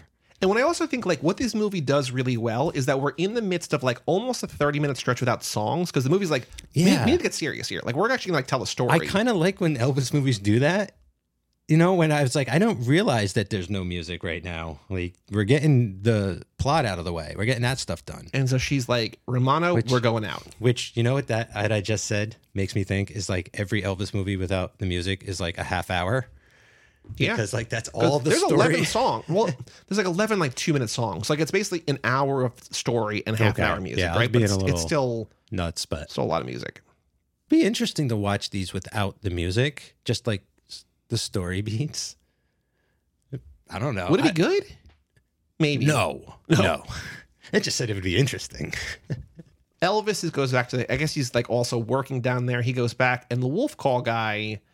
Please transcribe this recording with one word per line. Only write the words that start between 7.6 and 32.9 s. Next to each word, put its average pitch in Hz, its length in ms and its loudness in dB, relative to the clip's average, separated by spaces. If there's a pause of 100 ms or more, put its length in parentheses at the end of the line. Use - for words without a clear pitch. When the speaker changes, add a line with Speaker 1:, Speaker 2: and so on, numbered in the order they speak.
Speaker 1:
here. 92 140 -4
Like, 120 120 -2
we're 202 160 2
actually 233 200 -2
gonna, 160 80 2
like, 131 80 -4
tell 131 140 0
a 95 60 -6
story. 123 240 0
Speaker 2:
I 160 80 6
kinda 226 340 0
like 190 260 0
when 160 180 2
Elvis 131 360 0
movies 135 240 2
do 104 220 4
that. 175 320 2 (760)
You 156 80 4
know, 175 200 6
when 160 160 4
I 147 100 4
was 131 140 2
like, 135 140 0
"I 139 100 4
don't 202 260 2
realize 127 480 4
that 107 160 0
there's 92 180 -4
no 95 160 -2
music 87 400 -6
right 82 200 -4
now." 82 360 -8 (100)
Like, 90 260 -4 (160)
we're 104 120 2
getting 120 600 4
the 101 400 2 (160)
plot 143 260 2
out 95 140 -2
of 85 40 -6
the 87 80 -4
way. 82 240 -6
We're 98 100 -4
getting 120 180 0
that 123 160 0
stuff - 260 -6
done. - 260 -14
Speaker 1:
And 135 160 2
so 127 120 2
she's 131 280 -2
like, 117 380 -2
"Romano, 139 480 2
Speaker 2:
Which 113 160 2
Speaker 1:
we're 127 100 4
going 113 240 2
out." 90 200 -8 (160)
Speaker 2:
Which, 120 340 0
you 120 80 0
know 120 140 2
what 139 120 -2
that, 113 280 -4
that 104 160 0
I 107 100 0
just 101 240 -2
said 107 300 -2 (180)
makes 98 220 -2
me 101 80 0
think 98 260 -2
is, 101 180 -8
like, 92 280 -4
every 104 260 -2
Elvis 95 320 -4
movie 98 240 -2
without 92 400 -2
the 101 80 -4
music 92 400 -2
is, 95 160 -8
like, 85 160 -4
a 90 60 -4
half 90 260 -4
hour. 98 380 -2 (920)
Speaker 1:
Yeah. 151 160 0
Speaker 2:
Because, 110 200 -4
like, 113 160 -4
that's 113 200 -6
Speaker 1:
'Cause - 140 -4
Speaker 2:
all 143 160 4
the 135 120 -2
Speaker 1:
there's 311 120 4
Speaker 2:
story. 392 120 2
Speaker 1:
eleven 165 300 4
songs. 196 400 0
Speaker 2:
<laughs> - 40 -8
Speaker 1:
Well, 202 160 2 (420)
there's, 196 100 -4
like, 208 100 2
eleven, 202 320 0
like, 147 160 -2
two-minute 139 340 0
songs. 107 400 -2
Like, 151 100 2
it's 156 120 0
basically 196 360 -2
an 139 160 -2
hour 135 400 2
of 120 80 0 (200)
story 107 540 -2